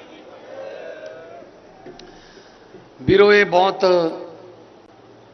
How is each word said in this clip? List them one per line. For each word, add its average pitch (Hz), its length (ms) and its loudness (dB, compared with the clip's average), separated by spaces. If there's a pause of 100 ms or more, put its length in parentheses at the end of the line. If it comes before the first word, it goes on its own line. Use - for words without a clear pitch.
(3000)
ਵੀਰੋ, 196 320 4
ਇਹ 202 120 4
ਬਹੁਤ 185 400 0 (1500)